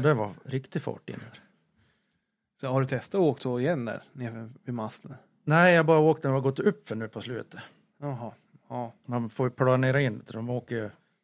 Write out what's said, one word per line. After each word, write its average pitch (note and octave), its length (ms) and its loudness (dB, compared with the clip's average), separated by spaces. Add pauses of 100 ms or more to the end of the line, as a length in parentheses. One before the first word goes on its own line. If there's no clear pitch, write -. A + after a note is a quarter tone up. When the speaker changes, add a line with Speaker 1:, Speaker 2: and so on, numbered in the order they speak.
Speaker 1:
det D3+ 60 6
var G#2 160 -2 (140)
riktig C3+ 380 -8
fart - 280 -10
in - 80 -12
där. - 220 -18 (1200)
Speaker 2:
Så C3+ 80 -6
har C3 120 2
du C3+ 60 2
testat C3+ 320 -4
att F#3 60 4
åka C3+ 160 2
så B2 200 -2
igen C#3 240 0
där, G#2+ 180 -8 (100)
nerför A2+ 380 -10 (140)
vid B2 100 -6
masten? A2+ 400 -8 (300)
Speaker 1:
Nej, F3 300 6
jag D#3+ 120 6
bara D#3+ 120 8
åkt D#3 260 4
när C#3 60 0
det C3+ 60 2
har C3+ 60 0
gått C3+ 180 0
upp - 280 0
för G#2+ 60 -6
nu A2 140 -6
på G#2+ 120 -12
slutet. - 400 -10 (380)
Speaker 2:
Jaha, C3 340 -8 (360)
ja. B2 240 -8 (120)
Speaker 1:
Man A#2+ 260 -4
får C3 160 -2
ju A#2+ 40 -2
planera C3 500 2
in, A#2 260 0
för - 80 -18
de A#2 160 -6
åker A#2+ 260 -6
ju G#2+ 140 -6 (340)